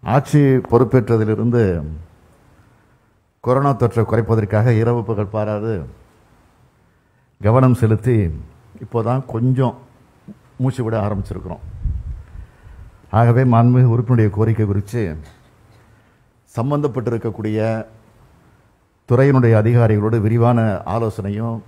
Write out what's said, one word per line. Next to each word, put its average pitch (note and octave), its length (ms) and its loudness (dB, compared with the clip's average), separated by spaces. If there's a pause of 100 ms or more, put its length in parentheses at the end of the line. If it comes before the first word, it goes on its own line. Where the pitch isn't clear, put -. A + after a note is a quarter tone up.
ஆட்சி C#3 360 2
பொறுப்பேற்றதிலிருந்து A2+ 1400 2 (1600)
கொரோனா C3+ 340 0
தொற்றை A2+ 300 0
குறைப்பதற்காக A2 760 0
இரவு A#2 260 0
பகல் G#2 320 -4
பாராது G#2+ 380 -4 (1700)
கவனம் B2+ 320 4
செலுத்தி, A2+ 440 0 (600)
இப்போதான் A#2+ 460 -4
கொஞ்சம் B2 520 0 (800)
மூச்சு B2+ 260 -4
விட A2+ 180 -2
ஆரம்பிச்சிருக்கிறோம். F#2+ 600 -8 (1500)
ஆகவே, A#2+ 320 4
மாண்புமிகு B2 500 4
உறுப்பினருடைய A#2 360 2
கோரிக்கை G#2+ 360 0
குறித்து G2+ 520 -4 (1400)
சம்பந்தப்பட்டிருக்கக்கூடிய A2+ 1300 -2 (1200)
துறையினுடைய B2+ 460 4
அதிகாரிகளோடு A2 680 2
விரிவான A2+ 640 0
ஆலோசனையும் G#2+ 840 -6